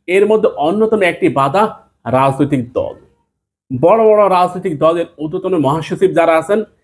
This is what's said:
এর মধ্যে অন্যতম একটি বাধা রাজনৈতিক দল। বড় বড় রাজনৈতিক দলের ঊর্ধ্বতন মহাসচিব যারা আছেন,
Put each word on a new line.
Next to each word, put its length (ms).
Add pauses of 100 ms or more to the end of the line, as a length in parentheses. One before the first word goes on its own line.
এর 180
মধ্যে 220
অন্যতম 540
একটি 280
বাধা 500 (260)
রাজনৈতিক 640
দল। 240 (840)
বড় 220
বড় 260
রাজনৈতিক 480
দলের 280 (120)
ঊর্ধ্বতন 400
মহাসচিব 540
যারা 260
আছেন, 260 (200)